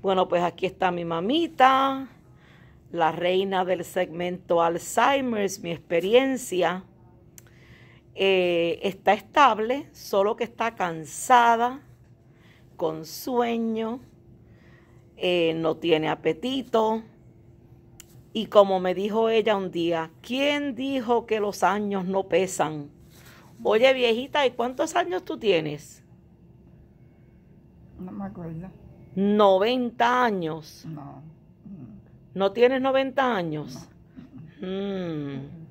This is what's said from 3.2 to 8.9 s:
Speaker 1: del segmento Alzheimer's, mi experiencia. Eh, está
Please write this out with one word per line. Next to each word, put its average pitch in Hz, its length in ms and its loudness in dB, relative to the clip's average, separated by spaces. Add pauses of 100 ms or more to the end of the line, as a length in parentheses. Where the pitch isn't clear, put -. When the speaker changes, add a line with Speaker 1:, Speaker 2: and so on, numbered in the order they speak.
Speaker 1:
del 175 180 -2
segmento 175 760 -2
Alzheimer's, 220 1000 0
mi 170 120 -8
experiencia. 185 1120 0 (1300)
Eh, 175 680 2
está 190 320 0